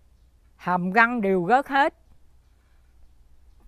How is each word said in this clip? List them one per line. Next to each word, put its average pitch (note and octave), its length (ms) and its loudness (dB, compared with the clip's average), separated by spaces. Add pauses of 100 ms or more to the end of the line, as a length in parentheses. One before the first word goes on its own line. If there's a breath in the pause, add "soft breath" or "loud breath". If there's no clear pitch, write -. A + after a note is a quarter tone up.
(560)
Hàm F3+ 360 -4
răng A#3 280 2
đều F#3+ 280 0
rớt C4 200 2
hết. C#4 260 0 (1700)